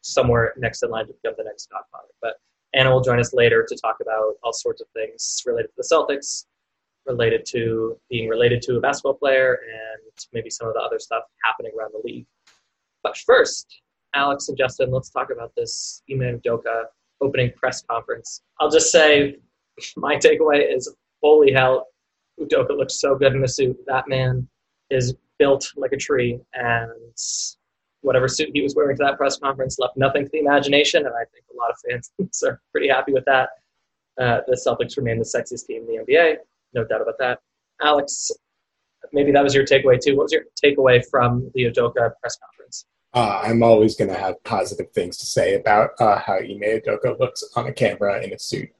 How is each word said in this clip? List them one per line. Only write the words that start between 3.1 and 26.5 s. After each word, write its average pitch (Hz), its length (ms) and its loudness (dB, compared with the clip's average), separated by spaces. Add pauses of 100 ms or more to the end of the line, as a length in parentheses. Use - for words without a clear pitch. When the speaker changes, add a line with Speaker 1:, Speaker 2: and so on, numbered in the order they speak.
Speaker 1:
us 120 120 -4
later 113 320 4
to 117 120 -10
talk - 240 -4
about 110 320 -2 (100)
all 117 80 -4
sorts 113 300 -6
of 110 120 -16
things - 520 -8
related 117 240 -4
to - 80 -20
the 127 120 -8
Celtics, 143 540 -2 (640)
related 117 460 0
to 113 460 -2 (120)
being 113 180 -4
related 120 360 2
to 123 120 -2
a 117 60 0
basketball 139 320 -2
player, 131 500 2
and 110 380 -14 (320)
maybe 113 160 -8
some 117 180 -10
of 110 60 -6
the 110 80 -2
other 113 180 -4
stuff 113 240 -6 (220)
happening 113 340 -4
around 110 140 -10
the 113 100 -10
league. 120 220 -12 (760)
But - 140 -6
first, - 640 2 (340)
Alex 139 360 -2
and 135 80 -8
Justin, 127 340 -2
let's 127 180 -4
talk 135 220 -6
about 117 240 -12
this - 560 -10
Ime 123 300 -4
Udoka 113 420 -4 (380)
opening 131 340 0
press - 340 -6
conference. 117 520 -8 (180)
I'll 160 100 2
just 160 220 4
say 147 460 6 (300)
<laughs> - 280 -18
my 143 220 -2
takeaway 151 580 2
is, 127 180 -8 (280)
holy 151 320 8
hell, 131 340 2 (540)
Udoka 143 340 0
looks 135 240 -4
so 139 160 2
good 135 160 2
in 135 80 -2
the 131 80 0
suit. 127 300 -2 (100)
That 131 220 -4
man 127 400 -2 (400)
is 127 260 -2 (240)
built 139 260 4 (120)
like 139 160 -4
a 135 40 -4
tree, 123 440 -2 (120)